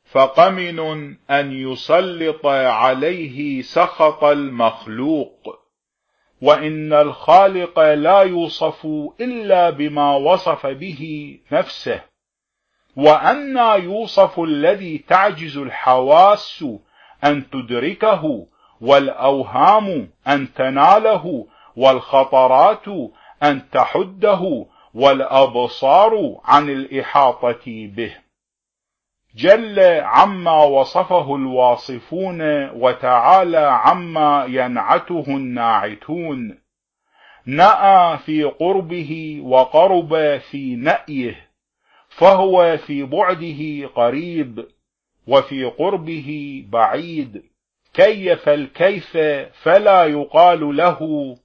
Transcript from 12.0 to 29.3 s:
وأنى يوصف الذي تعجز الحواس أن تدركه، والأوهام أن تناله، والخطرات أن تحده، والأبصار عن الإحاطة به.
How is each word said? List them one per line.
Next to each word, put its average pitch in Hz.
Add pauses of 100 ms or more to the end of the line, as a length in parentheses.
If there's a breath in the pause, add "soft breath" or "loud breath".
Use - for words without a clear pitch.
وأنى 254
يوصف 196
الذي 165
تعجز 165
الحواس 143 (580 soft breath)
أن 143
تدركه، 135 (340)
والأوهام 139 (180)
أن 139
تناله، 156 (280 soft breath)
والخطرات 135 (560 soft breath)
أن 139
تحده، 180 (280 soft breath)
والأبصار 135
عن 143
الإحاطة 123
به. 110 (1200)